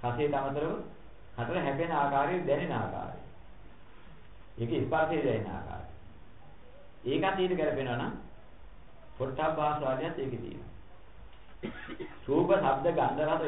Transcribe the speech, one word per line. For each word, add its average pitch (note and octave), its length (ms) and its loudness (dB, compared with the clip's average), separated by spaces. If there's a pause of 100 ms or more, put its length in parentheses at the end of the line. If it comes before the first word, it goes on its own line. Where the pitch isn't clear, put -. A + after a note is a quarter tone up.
රසයට C#3+ 340 2
අමතරව C#3+ 380 2 (600)
කටට C#3+ 280 0
හැපෙන D#3+ 320 2
ආකාරය, C#3+ 500 4
දැනෙන D3 320 4
ආකාරය. F#2 460 -2 (1300)
ඒකේ A#2 260 0
ස්පර්ශය D#3+ 380 4
දැනෙන A2 300 2
ආකාරය. - 400 -6 (1120)
ඒකත් F3 360 4
ඊට F3+ 160 4
ගැලපෙනවා C3+ 440 2
නම් G#3 140 0 (1000)
පොට්ටබ්බ D3+ 460 0
ආස්වාදයත් D3+ 580 2
ඒකේ C3 240 -2
තියෙනවා. - 280 -8 (1500)
රූප, E3 300 4
ශබ්ද, C#3 360 6
ගන්ධ, C#3 360 4
රස, D#3+ 240 4